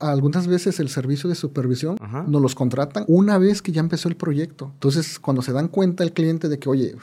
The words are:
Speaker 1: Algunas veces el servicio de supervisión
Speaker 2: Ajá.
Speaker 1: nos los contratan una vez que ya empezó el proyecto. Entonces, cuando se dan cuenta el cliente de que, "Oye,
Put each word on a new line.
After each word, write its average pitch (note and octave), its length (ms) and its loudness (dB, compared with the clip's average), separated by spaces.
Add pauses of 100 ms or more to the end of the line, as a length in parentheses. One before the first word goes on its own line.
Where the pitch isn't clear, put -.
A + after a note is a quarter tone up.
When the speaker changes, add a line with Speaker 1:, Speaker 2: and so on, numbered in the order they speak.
Speaker 1:
Algunas D3+ 480 0
veces F3+ 320 0
el C#3 80 -2
servicio C#3 400 -4
de E3+ 80 -2
supervisión C#3+ 640 -2
Speaker 2:
Ajá. A2 240 -8
Speaker 1:
nos D3 180 4
los C3 140 2
contratan C#3 500 -2
una F#3+ 320 6
vez G3 240 4
que F#3+ 80 -6
ya D#3+ 100 0
empezó E3 280 -2
el E3+ 80 -4
proyecto. C#3+ 560 -4
Entonces, D3+ 480 -2
cuando C3 220 0
se B2+ 100 -6
dan D3 160 0
cuenta F#3 340 0
el E3 100 0
cliente E3 360 0
de D3 100 -2
que, C#3+ 100 -6
"Oye, B2+ 340 0